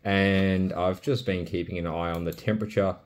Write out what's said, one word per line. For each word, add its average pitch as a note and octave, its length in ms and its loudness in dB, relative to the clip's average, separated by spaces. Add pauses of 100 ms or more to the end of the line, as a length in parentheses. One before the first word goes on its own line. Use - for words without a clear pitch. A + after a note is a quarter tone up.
And F#2+ 680 2
I've F2+ 260 0
just - 280 -2
been F2+ 180 -2
keeping F2 320 -4
an E2+ 80 -4
eye E2+ 260 -2
on E2+ 120 -2
the E2 100 -2
temperature G#2+ 600 0 (100)